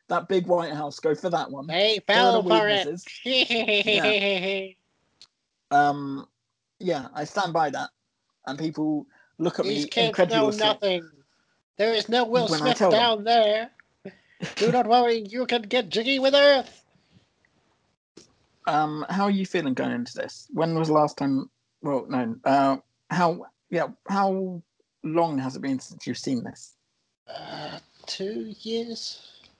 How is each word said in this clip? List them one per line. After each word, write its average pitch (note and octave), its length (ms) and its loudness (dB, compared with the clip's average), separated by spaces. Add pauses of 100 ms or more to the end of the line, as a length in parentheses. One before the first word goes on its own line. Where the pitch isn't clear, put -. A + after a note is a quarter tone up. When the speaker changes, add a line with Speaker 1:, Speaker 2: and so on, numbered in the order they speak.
Speaker 1:
That F3 200 -2
big F#3 180 0
white E3+ 260 0
house, D3 280 -8
go D3+ 160 0
for F#3 140 -6
that D#3+ 200 -2
one. C#3 160 -12
Speaker 2:
They G3 400 2
Speaker 1:
There G3+ 100 4
are A#3 240 4
the F3+ 80 -2
Speaker 2:
fell A3 120 6
for G#3 80 2
it. G3 180 0
Speaker 1:
weirdnesses." E3+ 180 -8 (200)
Speaker 2:
<laughs> G3+ 1500 0 (960)
Speaker 1:
Yeah. C#3+ 40 4
Um, C#3+ 520 0 (500)
yeah, D#3 340 -4
I D3 120 -6
stand F3+ 280 -4
by D#3 180 0
that. C#3 200 -8 (560)
And C3+ 100 -8
people D#3 480 -2 (340)
look E3 200 -2
at - 60 0
Speaker 2:
These D4 220 -2
Speaker 1:
me - 20 -8
Speaker 2:
kids - 80 -12
know A#3 100 4
Speaker 1:
incredulously A3 580 2
Speaker 2:
nothing. F#3 460 -2 (680)
There A3 160 0
is G#3 160 -2
no A#3+ 160 2
Will A#3 220 0
Speaker 1:
when - 160 0
I B3 40 2
Speaker 2:
Smith B3 120 4
Speaker 1:
tell F#3+ 140 4
them. A3 80 6
Speaker 2:
down A3+ 240 2
there. A3 460 2 (840)
Do A3 160 2
not A#3+ 160 4
worry, A#3 420 4
you A#3+ 180 -4
can A#3+ 160 0
get A3 260 -2
jiggy B3 320 0
with C4+ 140 4
Earth. C#4+ 500 4 (1800)
Speaker 1:
Um, D3+ 400 0
how G3 160 0
are G3+ 60 2
you F#3+ 160 0
feeling D3+ 280 -2
going B2 180 -2
into A#2+ 220 -6
this? - 380 -10
When E3 260 0
was D#3+ 100 0
the D#3 60 2
last D3+ 220 2
time? C#3 340 -2 (320)
Well, C3+ 260 -4
no. B2 360 -4
Uh, C3+ 320 2 (340)
how? F3 360 0 (240)
Yeah, D#3 180 -2 (200)
how F#3+ 540 -2 (400)
long D#3+ 360 0
has C3 180 -6
it B2+ 60 -12
been C3+ 180 -2
since - 260 -20
you've B2 120 -8
seen B2+ 260 -6
this? - 280 -16 (560)
Speaker 2:
Uh, D3+ 500 -14 (280)
two A3 540 -8
years. A3+ 720 -10 (280)